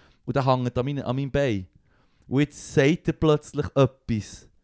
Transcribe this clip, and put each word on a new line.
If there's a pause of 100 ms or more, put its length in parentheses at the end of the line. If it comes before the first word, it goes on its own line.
(260)
Und
der
hängt
an
meine-,
an
meinem
Bein. (600)
Und
jetzt
sagt
er
plötzlich (100)
etwas. (160)